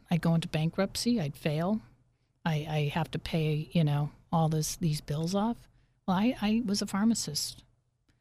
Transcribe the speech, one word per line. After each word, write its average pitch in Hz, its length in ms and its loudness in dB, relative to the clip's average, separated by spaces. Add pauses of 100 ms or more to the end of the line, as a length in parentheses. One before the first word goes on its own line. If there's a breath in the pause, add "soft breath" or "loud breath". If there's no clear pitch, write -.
(120)
I'd 165 80 2
go 165 160 4
into 165 100 0
bankruptcy, 190 720 -2
I'd 143 160 -4
fail, 170 440 -2 (640)
I, 160 100 2 (160)
I 151 240 0
have 160 160 -2
to 160 80 -4
pay, 156 540 -2
you 170 100 4
know, 147 280 2 (220)
all 160 160 4
this, 156 280 -2
these 151 240 0
bills 160 340 -4
off. 220 220 0 (500)
Well, 185 100 2
I, 220 240 2
I 214 240 2
was 202 180 0
a 202 40 -2
pharmacist. 208 800 -2 (560)